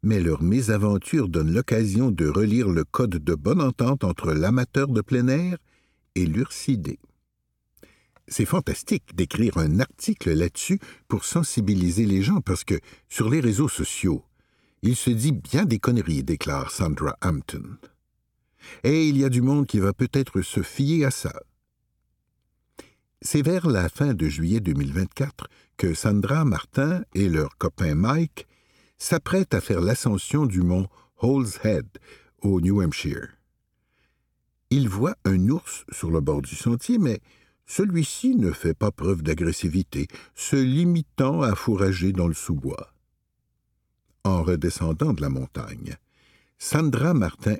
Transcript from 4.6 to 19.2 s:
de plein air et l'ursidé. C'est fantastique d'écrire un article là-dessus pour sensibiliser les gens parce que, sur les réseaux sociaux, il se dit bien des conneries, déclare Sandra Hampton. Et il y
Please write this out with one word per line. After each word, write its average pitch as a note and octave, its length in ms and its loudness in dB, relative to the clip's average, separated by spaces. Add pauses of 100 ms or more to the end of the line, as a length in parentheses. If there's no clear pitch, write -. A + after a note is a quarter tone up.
de A2+ 120 2
plein B2 260 0
air E3+ 300 0 (560)
et F2+ 140 0
l'ursidé. F2+ 720 -4 (1300)
C'est - 180 0
fantastique - 680 -2
d'écrire G#2 420 0
un D#2+ 220 2
article - 540 -2
là-dessus F2 460 0 (280)
pour - 180 -4
sensibiliser G2+ 800 0
les G2 160 2
gens E3 200 2
parce F2+ 220 -4
que, F2+ 160 -2 (300)
sur A2 220 -2
les D#3 80 2
réseaux B2 300 2
sociaux, - 540 -4 (600)
il A#2+ 120 2
se - 140 -2
dit A#2+ 220 2
bien C3 340 0
des A#2 140 0
conneries, F2 440 -2
déclare C#2 460 -4
Sandra D2+ 540 -4
Hampton. - 540 -6 (1080)
Et D#3 240 4
il C#3+ 100 4
y C#3 60 4